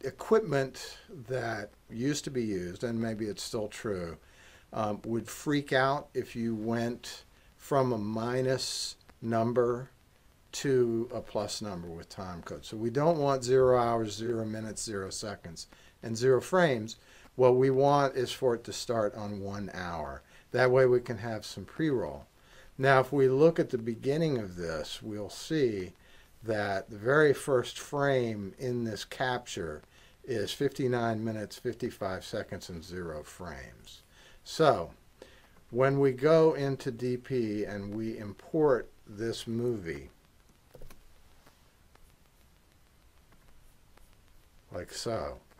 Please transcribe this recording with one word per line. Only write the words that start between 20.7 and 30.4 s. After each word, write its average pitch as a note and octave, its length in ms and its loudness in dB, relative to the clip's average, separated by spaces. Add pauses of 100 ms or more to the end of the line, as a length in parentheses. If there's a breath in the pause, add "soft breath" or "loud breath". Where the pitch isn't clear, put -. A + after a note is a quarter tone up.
we B2 160 6
can A#2+ 160 -6
have G#2+ 260 -6
some - 220 -12
pre-roll. A2 600 -2 (520 soft breath)
Now, C3+ 200 6
if C3 120 2
we C#3 160 6
look D#3 320 6
at C#3 120 0
the B2 80 0
beginning A#2+ 580 0
of F#2+ 180 -6
this, E2 460 -6
we'll G#2 300 -8
see A2 600 -2 (500 soft breath)
that G#2 480 -2
the A2 40 -12
very C#3 380 4
first B2+ 460 -2
frame A#2+ 800 0
in B2 240 -4
this G#2+ 200 -6
capture A#2+ 760 -6 (420 soft breath)
is A2 280 -4